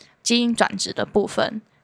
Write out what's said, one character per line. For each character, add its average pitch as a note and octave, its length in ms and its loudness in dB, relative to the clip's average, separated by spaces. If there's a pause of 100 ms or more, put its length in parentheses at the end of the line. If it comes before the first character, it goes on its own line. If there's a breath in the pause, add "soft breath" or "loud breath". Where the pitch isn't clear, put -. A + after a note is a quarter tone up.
(220 soft breath)
基 A#3+ 180 2
因 A#3+ 140 2
转 G3+ 240 0
殖 - 160 -6
的 - 100 -4
部 G3+ 220 0
分。 G#3+ 380 -2 (200)